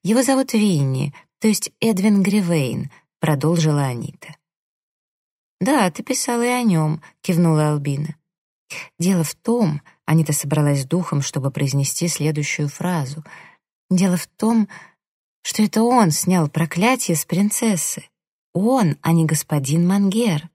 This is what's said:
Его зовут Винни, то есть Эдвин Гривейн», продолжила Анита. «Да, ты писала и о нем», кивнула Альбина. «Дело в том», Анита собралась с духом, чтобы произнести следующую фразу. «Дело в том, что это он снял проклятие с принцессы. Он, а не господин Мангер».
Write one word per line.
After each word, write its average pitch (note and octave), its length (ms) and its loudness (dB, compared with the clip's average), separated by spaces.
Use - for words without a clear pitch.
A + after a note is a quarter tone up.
Его A3+ 200 2
зовут C4+ 300 0
Винни, C#3+ 600 0
то A3 80 2
есть - 320 -2
Эдвин G3+ 420 2
Гривейн», E3 680 0
продолжила D#3 680 0
Анита. - 500 -10
«Да, G#3+ 300 2
ты A3+ 120 -12
писала A#3+ 400 -4
и A#3+ 60 0
о B3 140 0
нем», D#3+ 400 0
кивнула D#3+ 500 2
Альбина. D3 420 -4
«Дело F3 260 2
в - 100 -6
том», G#3+ 460 -2
Анита D#3 280 2
собралась D3 500 0
с C3 40 -10
духом, D#3+ 360 -2
чтобы C3+ 280 -4
произнести C#3 580 -2
следующую D3 600 -2
фразу. D3+ 560 -6
«Дело F#3 260 2
в - 100 -8
том, A3 420 0
что - 200 -2
это G#3+ 200 2
он A#3 280 4
снял E3+ 380 0
проклятие F3 680 0
с - 80 -6
принцессы. G3+ 800 -2
Он, G#3 500 2
а E3 100 2
не E3+ 120 4
господин D#3 640 0
Мангер». F#3+ 680 0